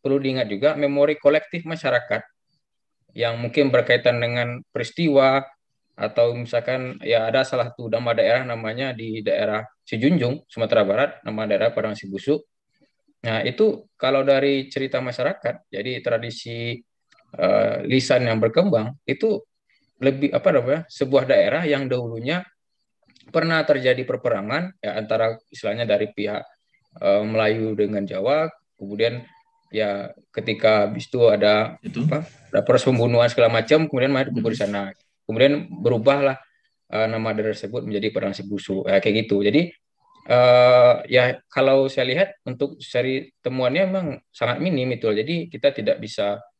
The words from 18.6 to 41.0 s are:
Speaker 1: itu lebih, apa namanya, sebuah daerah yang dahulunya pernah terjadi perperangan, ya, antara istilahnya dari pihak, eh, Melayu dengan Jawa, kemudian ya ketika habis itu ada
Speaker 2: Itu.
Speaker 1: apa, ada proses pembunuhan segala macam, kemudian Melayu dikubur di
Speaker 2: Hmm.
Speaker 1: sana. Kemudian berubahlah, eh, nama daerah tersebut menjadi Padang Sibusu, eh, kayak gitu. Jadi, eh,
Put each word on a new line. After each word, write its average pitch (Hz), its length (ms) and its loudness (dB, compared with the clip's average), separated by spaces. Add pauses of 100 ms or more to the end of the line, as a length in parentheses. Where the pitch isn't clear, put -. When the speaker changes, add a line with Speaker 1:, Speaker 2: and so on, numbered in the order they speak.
Speaker 1:
itu 214 320 -2 (640)
lebih, 135 320 0
apa 147 160 2
namanya, 139 300 0 (100)
sebuah 131 400 0
daerah 196 320 4
yang 139 240 0
dahulunya 123 560 -4 (880)
pernah 165 320 0
terjadi 127 400 2
perperangan, 123 800 -4
ya, 107 160 -6
antara 113 400 -2 (160)
istilahnya 113 320 -4
dari 107 240 0
pihak, 104 320 -6 (560)
eh, 101 240 2
Melayu 110 560 0
dengan 104 240 -2
Jawa, 131 480 -2 (240)
kemudian 110 480 -4 (480)
ya 101 400 -4 (240)
ketika 107 560 2
habis 117 160 -8
itu 117 240 4
ada 104 500 2
Speaker 2:
Itu. 117 300 -8
Speaker 1:
apa, 151 160 -2 (240)
ada 104 160 2
proses 123 240 4
pembunuhan 120 400 4
segala 113 320 4
macam, 156 240 4
kemudian 135 240 -2
Melayu 131 240 -2
dikubur 113 160 -2
di 110 80 -6
Speaker 2:
Hmm. 104 80 -2
Speaker 1:
sana. 101 160 -4 (500)
Kemudian 139 400 2
berubahlah, 123 640 0 (560)
eh, 110 160 -2
nama 110 240 -4
daerah 107 240 -2
tersebut 110 240 -8
menjadi 104 320 -4
Padang 98 240 -4
Sibusu, 98 480 -8
eh, 98 160 2
kayak 107 240 0
gitu. 101 160 0
Jadi, 147 320 2 (560)
eh, 123 640 8 (140)